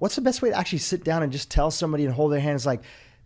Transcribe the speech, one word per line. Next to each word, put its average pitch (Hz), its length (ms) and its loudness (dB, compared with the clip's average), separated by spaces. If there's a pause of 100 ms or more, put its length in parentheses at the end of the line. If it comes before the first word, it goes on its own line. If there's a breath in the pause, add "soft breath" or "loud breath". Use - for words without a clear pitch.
what's 196 160 0
the 285 60 0
best 247 200 0
way 240 80 4
to - 60 0
actually 180 240 -2
sit - 240 -4
down 160 180 2
and 143 100 0
just 135 180 -8
tell 151 200 4
somebody 151 340 -2
and 131 80 0
hold 147 200 2
their 143 80 2
hands 143 260 -2
like, 127 160 -2 (420 loud breath)